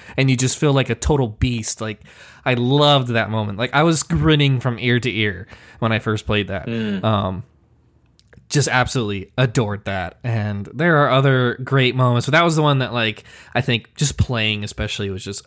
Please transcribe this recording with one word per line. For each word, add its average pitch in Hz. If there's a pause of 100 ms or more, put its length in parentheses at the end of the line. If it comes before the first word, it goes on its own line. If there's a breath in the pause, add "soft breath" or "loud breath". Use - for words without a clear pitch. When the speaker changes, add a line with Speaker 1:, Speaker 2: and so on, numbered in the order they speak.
(180 loud breath)
Speaker 1:
And 135
you 131
just 127
feel 147
like 131
a 117
total 135
beast. 117
Like, 107 (440 loud breath)
I 131
loved 135
that 113
moment. 107
Like, 120
I 143
was 165
grinning 147
from 120
ear 120
to 120
ear 98 (320 loud breath)
when 113
I 110
first 107
played 104
that. 95
Speaker 2:
Mm. 107
Speaker 1:
Um, 101 (1080)
just 143
absolutely 110
adored 110
that. 95
And 104
there 156
are 143
other 127
great 127
moments, 123
but 139
that 165
was 170
the 156
one 143
that, 113
like, 113 (300 loud breath)
I 123
think 120
just 143
playing 107
especially 104
was 95
just 101